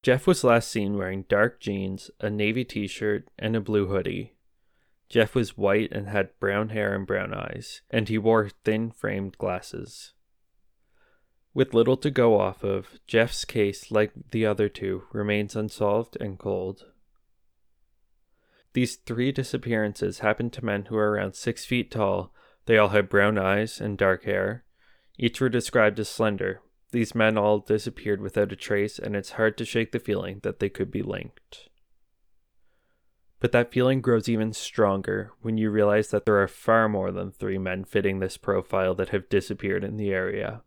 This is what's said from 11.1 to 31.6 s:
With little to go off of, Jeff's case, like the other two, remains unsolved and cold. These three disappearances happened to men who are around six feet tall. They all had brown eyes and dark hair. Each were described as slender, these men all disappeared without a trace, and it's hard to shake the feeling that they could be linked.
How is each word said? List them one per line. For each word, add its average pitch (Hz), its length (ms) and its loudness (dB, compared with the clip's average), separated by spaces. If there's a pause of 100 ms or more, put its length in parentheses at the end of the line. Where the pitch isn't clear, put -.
With 131 220 0
little 117 220 6
to 151 140 -2
go 117 280 6
off 98 240 -2
of, 98 460 -4
Jeff's 113 360 0
case, 101 460 -2
like 107 220 2 (180)
the 110 160 0
other 104 220 2
two, 95 420 -6
remains 104 460 -2
unsolved 107 640 -2
and 101 180 -8
cold. 95 460 -6 (1900)
These 123 220 -2
three 123 360 -4
disappearances 107 880 -4
happened 110 320 0
to 120 120 -10
men 104 200 -2
who 110 120 -6
are 107 140 2
around 104 240 -2
six - 300 -6
feet 123 260 -2
tall. 95 420 -2 (340)
They 113 120 6
all 104 120 6
had 104 180 2
brown 104 300 4
eyes 98 420 0
and 104 180 -4
dark 95 260 2
hair. 101 380 -2 (560)
Each 120 220 0
were 131 80 4
described 110 500 2
as 107 100 -6
slender, 98 520 -2 (360)
these 113 180 0
men 110 220 4
all 104 220 4
disappeared 104 640 -2
without 101 300 -2
a 98 40 -8
trace, 104 420 -4
and 104 160 -6
it's 98 180 -6
hard 110 260 2
to 117 80 -4
shake 113 260 -2
the 117 60 -2
feeling 98 440 -4
that 101 180 -6
they 101 100 0
could - 200 -4
be 104 120 -4
linked. - 680 -10 (1700)